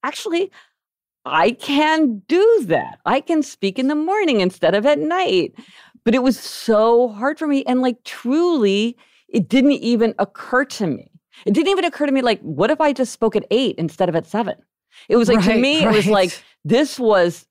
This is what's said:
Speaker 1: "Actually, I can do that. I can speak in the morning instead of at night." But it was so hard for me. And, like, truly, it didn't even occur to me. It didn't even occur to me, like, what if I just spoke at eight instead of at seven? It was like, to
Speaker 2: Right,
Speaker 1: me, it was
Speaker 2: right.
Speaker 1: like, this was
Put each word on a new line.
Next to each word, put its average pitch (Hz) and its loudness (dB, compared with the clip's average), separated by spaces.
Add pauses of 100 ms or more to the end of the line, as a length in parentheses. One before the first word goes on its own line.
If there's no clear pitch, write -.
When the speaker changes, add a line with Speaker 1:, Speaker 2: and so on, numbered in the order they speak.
Speaker 1:
"Actually, 339 -6 (720)
I 160 0
can 285 0
do 403 2
that. 151 -4
I 254 0
can 320 -2
speak 196 -6
in 262 -2
the 294 0
morning 320 0
instead 180 0
of 208 0
at 294 2
night." 302 -2 (500)
But 226 2
it 254 0
was 254 2
so 233 2
hard 247 -4
for 320 -4
me. 277 0
And, 247 0
like, 254 -2
truly, 240 0 (320)
it - -2
didn't 269 4
even 233 0
occur 247 -2
to 214 -6
me. 131 -8 (380)
It 208 2
didn't 320 2
even 370 0
occur 294 -2
to 285 -2
me, 269 2
like, 226 0
what 160 -2
if 302 -2
I 294 2
just 247 -4
spoke 226 -2
at 208 -2
eight 233 0
instead 170 -2
of 165 -2
at 160 -4
seven? 208 -6 (520)
It - 0
was 233 4
like, 226 4
to 196 2
Speaker 2:
Right, 226 2
Speaker 1:
me, 285 2
it - 2
was 214 2
Speaker 2:
right. 208 2
Speaker 1:
like, 190 0 (220)
this 254 0
was 196 2